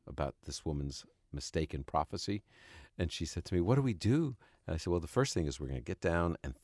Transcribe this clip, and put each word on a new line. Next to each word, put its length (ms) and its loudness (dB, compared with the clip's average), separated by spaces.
about 280 -2
this 180 -8
woman's 420 -4
mistaken 500 -2
prophecy. 600 -2
And 140 2
she 140 -4
said 200 -4
to 80 -8
me, 60 4
"What 160 6
do 60 4
we 120 2
do?" 440 2
And 80 -2
I 40 0
said, 140 0
"Well, 100 4
the 60 -4
first 260 2
thing 140 2
is 120 -4
we're 80 -6
gonna 140 -4
get 180 -6
down 440 2
and 200 -6